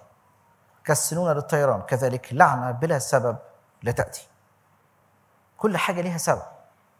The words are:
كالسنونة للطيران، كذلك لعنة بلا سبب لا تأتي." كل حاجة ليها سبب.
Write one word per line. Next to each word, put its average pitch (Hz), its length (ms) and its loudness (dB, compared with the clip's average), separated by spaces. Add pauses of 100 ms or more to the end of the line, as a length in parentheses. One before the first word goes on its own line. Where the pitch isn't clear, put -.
(840)
كالسنونة 160 480 0
للطيران، 143 500 2
كذلك 127 500 -2
لعنة 127 380 2
بلا 143 280 0
سبب 127 380 0 (460)
لا 117 100 -2
تأتي." - 360 -6 (1300)
كل 208 180 2
حاجة 175 240 0
ليها 175 180 -2
سبب. 135 240 2 (580)